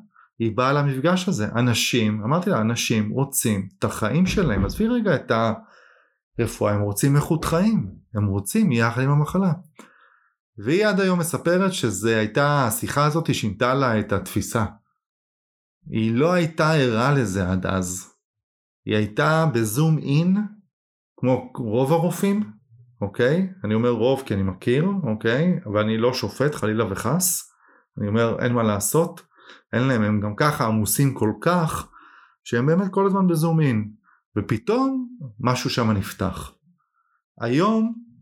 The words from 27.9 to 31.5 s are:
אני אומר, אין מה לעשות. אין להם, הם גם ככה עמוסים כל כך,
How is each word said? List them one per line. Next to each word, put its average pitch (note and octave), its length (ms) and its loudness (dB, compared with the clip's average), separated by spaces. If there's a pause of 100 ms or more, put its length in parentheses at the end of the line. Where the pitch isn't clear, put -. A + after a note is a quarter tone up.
אני G2+ 80 -4
אומר, A2+ 320 0
אין A#2+ 140 0
מה A#2+ 100 2
לעשות. B2+ 580 0 (520)
אין A#2 140 0
להם, B2 140 2
הם G#2 180 2
גם G#2 160 -4
ככה D3 320 0
עמוסים A2 460 0
כל G#2+ 180 0 (100)
כך, E3+ 480 0 (540)